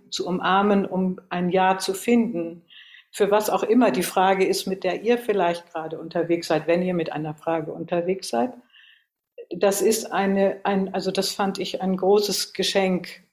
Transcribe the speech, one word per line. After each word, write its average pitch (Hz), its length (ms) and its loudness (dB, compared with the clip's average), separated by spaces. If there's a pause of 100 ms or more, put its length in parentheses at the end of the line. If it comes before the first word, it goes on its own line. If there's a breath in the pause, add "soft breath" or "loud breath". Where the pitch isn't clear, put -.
(120)
zu 190 160 -4
umarmen, 196 580 2
um 185 340 -2 (100)
ein 180 200 -2
Ja 185 280 4
zu 185 160 -4
finden, 170 720 0 (460 loud breath)
für 202 200 2
was 214 180 2
auch 185 140 0
immer 226 280 4
die 185 120 0
Frage 190 420 2
ist, 190 200 0
mit 190 180 -6
der 180 200 -4
ihr 233 140 2
vielleicht 185 540 -2
gerade 160 280 -8
unterwegs 165 480 -2
seid, 156 200 0
wenn 170 140 4
ihr 180 120 0
mit 165 200 -2
einer 151 200 -6
Frage 165 380 -4
unterwegs 175 560 -4
seid. 240 240 -2 (1000 soft breath)
Das 196 300 0
ist 220 300 0
eine, 196 520 2
ein, 190 300 0
also 185 180 -4
das 190 200 -2
fand 196 280 -2
ich 185 220 -6
ein 185 140 0
großes 202 560 2
Geschenk, 185 800 -2